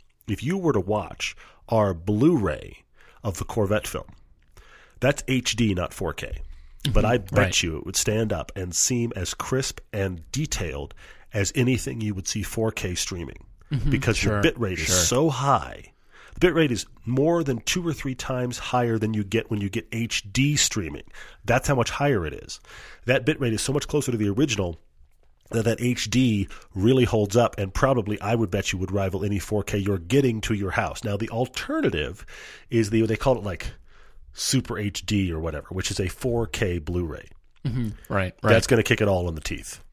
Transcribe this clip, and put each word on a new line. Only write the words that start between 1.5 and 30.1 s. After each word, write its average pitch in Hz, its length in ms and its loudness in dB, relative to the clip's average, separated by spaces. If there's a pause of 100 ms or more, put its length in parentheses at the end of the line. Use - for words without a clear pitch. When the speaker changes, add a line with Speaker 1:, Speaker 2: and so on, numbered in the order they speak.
Speaker 1:
our 104 260 4
Blu-ray 104 840 2 (440)
of 101 160 -4
the - 60 -6
Corvette 104 420 0
film, - 200 -8 (920)
that's 135 280 2
H 127 260 0
D, 107 200 2
not 87 200 -4
four 80 180 -4
K. - 260 -8 (540)
But 104 120 6
Speaker 2:
Mm-hmm. - 20 4
Speaker 1:
I 120 120 4
bet 95 200 -10
Speaker 2:
Right. 95 240 4
Speaker 1:
you 80 140 -2
it - 100 -10
would 95 100 -8
stand 107 360 2
up 78 240 -4
and 90 180 -6
seem 120 400 0
as 92 200 -4
crisp - 460 -2 (120)
and 95 300 -2 (100)
detailed 78 640 -4 (380)
as 101 220 0
anything 123 460 2
you 107 140 -2
would 92 140 -8
see 107 140 -4
four 110 300 0
K 90 220 -4
streaming. - 500 -6 (260)
Speaker 2:
Mm-hmm. 143 200 2
Speaker 1:
Because 123 260 2
Speaker 2:
Sure, 104 200 2
Speaker 1:
the 101 60 2
bit 160 160 2
rate 95 200 -2
Speaker 2:
sure. 78 80 -4 (100)
Speaker 1:
is 87 120 4
so 143 200 4
high. 131 640 0 (420)
The - 60 -12
bit 170 140 6
rate 156 160 4
is 110 160 -2 (180)
more 151 380 2
than 135 200 -2
two 175 240 -2
or 160 60 0
three 135 220 -6
times 127 440 -4
higher 120 380 2
than 110 160 0
you 107 120 0
get 110 260 0
when 104 100 0
you 101 80 0
get 107 240 -6
H 113 400 -4
D 143 240 4
streaming. 80 460 0 (420)
That's 120 220 2
how 147 80 4
much 120 160 2
higher 131 340 2
it 73 80 -4
is. - 280 -12 (460)
That 123 200 2
bit 151 140 2
rate 120 120 2
is 107 80 0
so - 120 -2
much 143 160 -2
closer - 240 0
to 117 40 0
the 104 140 2
original 101 500 0 (720)
that 113 140 0
that 113 160 0
H 120 300 -2
D 113 360 4 (300)
really 120 280 6
holds 104 320 2
up, 117 220 4
and 95 160 -4
probably, 117 460 2
I 113 160 0
would 110 160 0
bet 101 200 0
you, 95 60 -4
would 92 140 -4
rival 95 320 0
any 101 160 0
four 104 240 -2
K - 140 -2
you're 98 200 0
getting 113 440 2